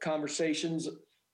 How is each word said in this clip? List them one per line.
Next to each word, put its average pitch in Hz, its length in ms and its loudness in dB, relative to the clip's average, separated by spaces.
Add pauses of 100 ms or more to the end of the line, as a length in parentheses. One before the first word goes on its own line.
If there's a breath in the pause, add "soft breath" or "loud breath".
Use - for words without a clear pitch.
conversations, 156 840 0 (480 soft breath)